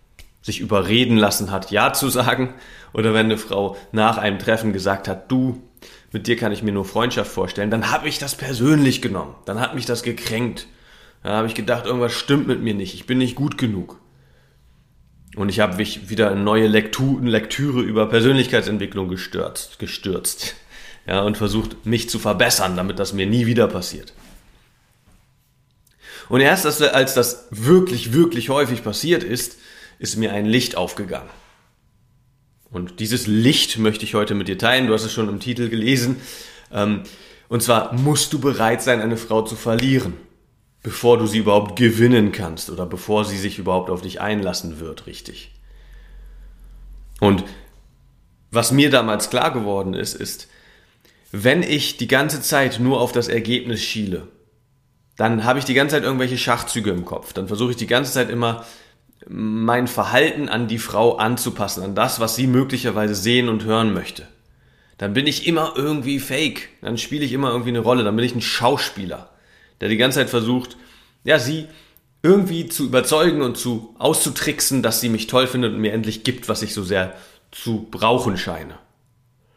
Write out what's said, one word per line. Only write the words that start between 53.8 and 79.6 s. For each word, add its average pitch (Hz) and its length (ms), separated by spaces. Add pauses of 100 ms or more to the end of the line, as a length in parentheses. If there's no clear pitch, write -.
schiele, 95 460 (880)
dann 110 260
habe 127 160
ich 135 60
die 131 80
ganze 139 220
Zeit 139 80
irgendwelche 127 340
Schachzüge 120 540
im 90 120
Kopf. - 300
Dann 95 140
versuche 107 240
ich 120 60
die 117 100
ganze 135 260
Zeit 123 160
immer, 117 360 (640)
mein 113 600
Verhalten 135 640
an 117 180
die 110 100
Frau 113 400
anzupassen, 110 680
an 98 120
das, 117 240
was 113 160
sie 131 120
möglicherweise 123 680
sehen 120 340
und 110 140
hören 110 300
möchte. - 340 (720)
Dann 101 160
bin 135 140
ich 151 200
immer 160 280
irgendwie 139 440
fake, 135 500 (120)
dann 117 160
spiele 147 280
ich 120 80
immer 135 180
irgendwie 120 180
eine 120 100
Rolle, 120 240
dann 104 120
bin 120 100
ich 123 100
ein 117 60
Schauspieler, 117 880 (520)
der 98 80
die 110 80
ganze 127 220
Zeit 127 100
versucht, 123 480 (460)
ja, 151 160
sie 151 280 (540)
irgendwie 175 460
zu - 180
überzeugen 147 560
und 120 160
zu, 117 400
auszutricksen, 143 840
dass 113 160
sie 123 100
mich 110 180
toll 127 200
findet 123 260
und 104 60
mir 107 140
endlich 110 300
gibt, - 260
was 107 120
ich 107 120
so 104 100
sehr 92 300 (380)
zu 110 380
brauchen 110 480
scheine. 78 400 (800)